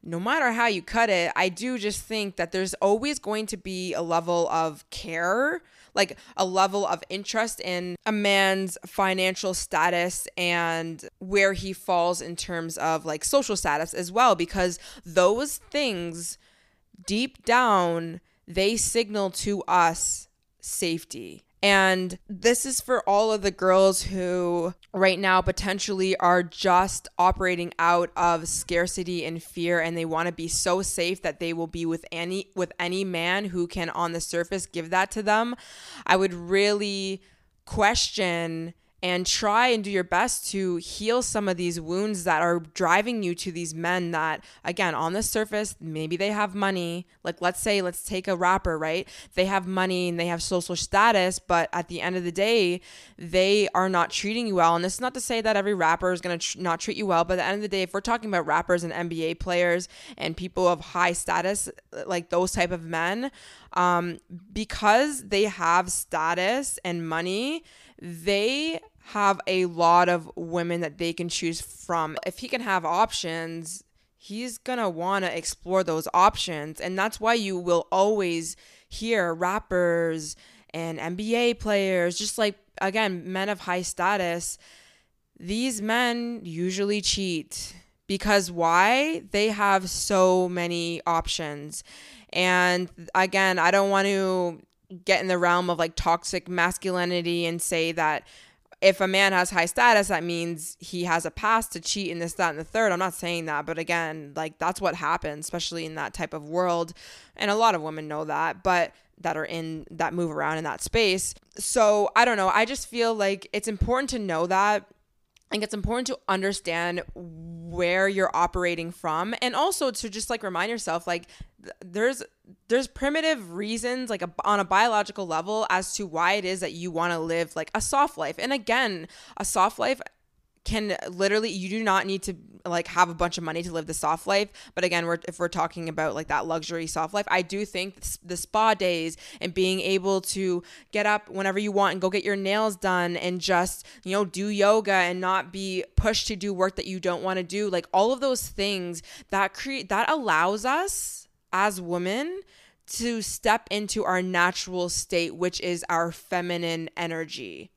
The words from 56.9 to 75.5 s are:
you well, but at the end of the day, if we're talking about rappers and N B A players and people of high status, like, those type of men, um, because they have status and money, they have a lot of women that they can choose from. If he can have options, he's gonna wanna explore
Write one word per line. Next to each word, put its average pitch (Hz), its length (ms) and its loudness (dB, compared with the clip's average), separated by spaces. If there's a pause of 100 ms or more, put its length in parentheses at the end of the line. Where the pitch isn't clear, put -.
you 214 80 -2
well, 170 180 4
but 180 100 0
at 180 100 0
the - 60 0
end 196 80 0
of 208 40 -6
the 208 60 -6
day, 190 160 0
if 180 100 -8
we're 196 80 -2
talking 226 300 -2
about 170 160 0
rappers 170 360 2
and 170 80 -6
N 175 180 -4
B 160 160 -4
A 165 100 -2
players 175 520 0 (300)
and 165 180 -6
people 180 320 0
of 170 140 2
high 175 320 0
status, 175 560 -2 (380)
like, 175 240 -4
those 180 200 2
type 175 200 0
of 170 120 -6
men, 170 460 -2 (440)
um, 175 440 2 (340)
because 226 760 2
they 196 160 2
have 180 480 2
status 180 920 -2
and 170 240 -4
money, 196 560 -2 (360)
they 202 800 -2 (320)
have 196 360 2
a 185 180 2
lot 170 440 6
of 170 260 0
women 170 460 -2
that 156 160 -6
they 170 160 -2
can 170 160 -4
choose 165 320 -4
from. 160 640 -4
If - 140 -6
he 247 100 -10
can 254 100 -2
have 196 260 0
options, 165 960 -2 (360)
he's 226 400 -10
gonna 240 320 -2
wanna 180 380 0
explore 175 560 -2